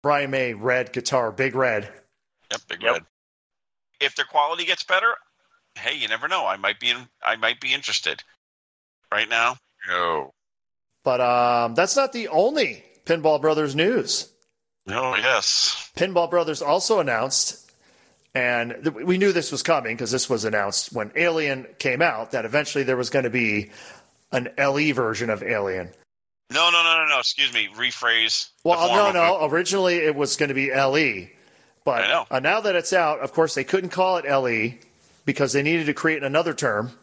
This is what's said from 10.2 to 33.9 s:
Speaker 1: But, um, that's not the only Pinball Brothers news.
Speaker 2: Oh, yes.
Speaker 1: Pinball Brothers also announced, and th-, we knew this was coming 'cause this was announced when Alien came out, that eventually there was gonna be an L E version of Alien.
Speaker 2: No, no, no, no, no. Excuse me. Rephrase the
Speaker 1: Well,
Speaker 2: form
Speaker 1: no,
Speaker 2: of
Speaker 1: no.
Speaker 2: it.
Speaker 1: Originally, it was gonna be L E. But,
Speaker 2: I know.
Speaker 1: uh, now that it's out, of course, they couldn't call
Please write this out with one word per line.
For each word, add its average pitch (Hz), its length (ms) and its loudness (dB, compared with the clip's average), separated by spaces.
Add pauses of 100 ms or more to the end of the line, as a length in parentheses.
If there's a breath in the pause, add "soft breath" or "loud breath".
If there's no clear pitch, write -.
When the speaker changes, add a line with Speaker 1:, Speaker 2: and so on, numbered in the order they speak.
Speaker 1:
But, 123 160 0
um, 120 560 2
that's 190 220 2
not 269 160 0
the 226 160 -8
only 190 540 0 (220)
Pinball 156 360 2
Brothers 151 340 0
news. 185 560 0 (560)
Speaker 2:
Oh, 120 280 -2
yes. - 840 0
Speaker 1:
Pinball 175 320 0
Brothers 165 320 0
also 185 400 2
announced, 123 640 -2 (680 soft breath)
and 120 480 0
th-, 151 100 -2 (120)
we 180 120 2
knew 196 140 4
this 170 200 0
was 139 120 -4
coming 120 340 0
'cause 117 140 -4
this 127 180 -2
was 113 160 0
announced 104 480 -2
when 107 220 -6
Alien 151 500 0 (140)
came 131 220 -2
out, 113 300 0
that 117 140 -2
eventually 143 380 -2
there 127 140 2
was 123 120 -2
gonna 127 220 0
be 110 400 0 (600 loud breath)
an 123 260 -4
L 139 220 2
E 151 120 2
version 113 400 0
of 104 100 -2
Alien. 98 500 -4 (600)
Speaker 2:
No, 165 180 2
no, 170 140 4
no, 165 140 2
no, 160 80 0
no. 143 140 0
Excuse 131 340 -2
me. 107 220 -2
Rephrase 117 760 -2 (140)
the 165 60 0
Speaker 1:
Well, 170 180 2
Speaker 2:
form 117 100 4
Speaker 1:
no, 202 100 6
Speaker 2:
of 190 80 0
Speaker 1:
no. 170 300 2
Speaker 2:
it. 139 60 -2
Speaker 1:
Originally, 180 460 2
it 156 180 2
was 139 220 0
gonna 139 160 0
be 135 180 0
L 135 260 2
E. 107 340 0 (540 soft breath)
But, 123 180 2
Speaker 2:
I 101 40 2
know. 139 220 2
Speaker 1:
uh, 131 100 0
now 180 220 2
that 202 140 0
it's 170 180 0
out, 160 280 2
of 135 120 -6
course, 160 220 2
they 135 80 -2
couldn't 185 260 2
call 185 280 2